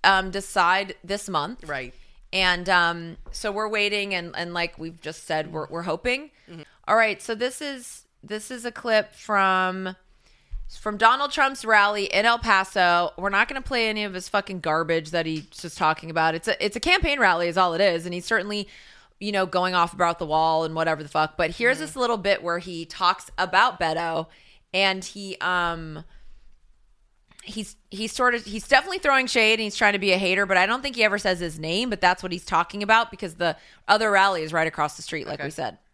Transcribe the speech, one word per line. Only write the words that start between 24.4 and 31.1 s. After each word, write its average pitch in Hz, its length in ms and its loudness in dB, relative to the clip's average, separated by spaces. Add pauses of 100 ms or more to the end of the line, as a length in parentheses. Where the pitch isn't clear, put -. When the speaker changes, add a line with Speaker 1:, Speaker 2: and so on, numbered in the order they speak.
Speaker 1:
and 190 300 0
he, 196 380 -12
um, 165 640 -4 (1400)
he's, 208 320 -12 (140)
he's 220 240 -8
sort 247 220 2
of, 226 100 -6
he's 208 220 -10
definitely 370 320 4
throwing 269 280 2
shade 220 260 4
and 226 80 0
he's 208 140 -4
trying 208 180 4
to 196 60 0
be 190 120 2
a 180 60 4
hater, 190 280 0
but 185 120 2
I 185 80 6
don't 240 160 -2
think 269 140 -8
he 233 80 2
ever 208 140 2